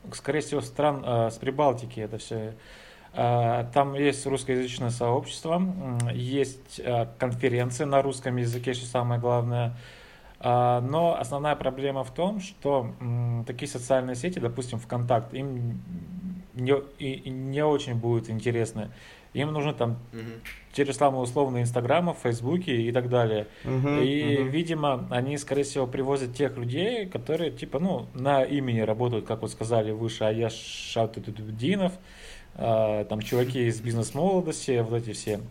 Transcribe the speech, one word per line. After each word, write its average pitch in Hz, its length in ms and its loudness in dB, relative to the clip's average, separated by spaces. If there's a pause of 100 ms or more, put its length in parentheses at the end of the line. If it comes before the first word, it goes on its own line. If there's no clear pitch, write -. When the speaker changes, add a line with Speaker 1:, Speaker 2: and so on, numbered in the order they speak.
(120)
Speaker 1:
скорее 143 280 -2
всего, 143 200 -2
стран, 143 460 0
э, 117 240 2
с 113 80 -12
Прибалтики 127 640 0
это 107 180 -6
всё. 110 340 -8 (640)
Э, 120 600 2
там 139 200 4
есть 139 320 2
русскоязычное 127 640 0
сообщество, 120 640 0
м, 180 420 -2 (160)
есть, 127 680 -4
э, 120 240 0 (120)
конференции 123 680 0
на 139 160 6
русском 135 380 -2
языке, 123 340 -2
что 120 140 -6
самое 120 340 0
главное. 120 560 0 (640)
Э, 123 400 4
но 160 400 2
основная 143 360 0
проблема 135 480 -2
в 120 100 -10
том, 196 260 0
что, 139 460 0 (140)
м, 120 460 0
такие 135 240 -6
социальные 127 460 2
сети, 180 240 -4
допустим, 120 380 -4
ВКонтакт, 120 560 0
им 123 440 -4 (760)
не, 127 180 2 (260)
и, 135 140 -4
и 135 180 -8
не 135 320 -2
очень 143 340 2
будут 117 340 0
интересны. 113 580 -2 (460)
Им 147 180 -2
нужны 147 220 0
там 120 220 0 (160)
Speaker 2:
Мгм. 117 280 -10 (320)
Speaker 1:
те 143 140 2
же 139 80 -2
самые 131 280 4
условные 123 420 2
Инстаграмы, 131 580 2
Фейсбуки 127 480 0
и 120 220 2
так 123 180 2
далее. 110 360 2 (180)
Speaker 3:
Мгм, 131 380 2
Speaker 1:
И, 143 360 2
Speaker 3:
мгм. 131 120 2
Speaker 1:
видимо, 147 600 0
они, 127 280 0
скорее 143 260 0
всего, 139 220 0
привозят 127 480 -2
тех 123 220 0
людей, 175 500 -2
которые, 160 440 -2
типа, 131 280 -6
ну, 151 360 0
на 135 280 4
имени 131 380 2
работают, 110 460 2
как 113 160 -4
вот 110 80 -4
сказали 110 420 0
выше, 110 320 -2
Аяш 110 300 2
Шатудудинов, 113 1400 -2 (600)
э, 110 540 2
там, 110 140 -2
чуваки 123 460 2
из 107 120 -2
«Бизнес-молодости», 135 1040 2
вот 113 200 0
эти 113 100 -6
все. 101 280 -2 (100)